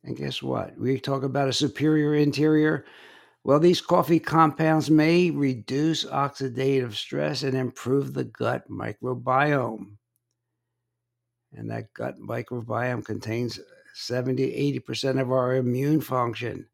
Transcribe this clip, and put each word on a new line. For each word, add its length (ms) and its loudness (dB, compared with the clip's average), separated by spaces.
And 140 -8
guess 240 -8
what? 340 -6
We 240 -2
talk 220 -4
about 260 -2
a 60 -2
superior 640 2
interior. 720 2
Well, 160 4
these 200 6
coffee 400 4
compounds 720 4
may 400 6
reduce 760 0
oxidative 880 -2
stress 500 -4
and 120 0
improve 580 -2
the 100 -4
gut 460 -4
microbiome. 1300 -2
And 160 -12
that 240 -10
gut 260 -8
microbiome 880 -6
contains 540 -6
seventy, 600 -4
eighty 260 -2
percent 400 -2
of 120 -2
our 240 2
immune 460 2
function. 720 -4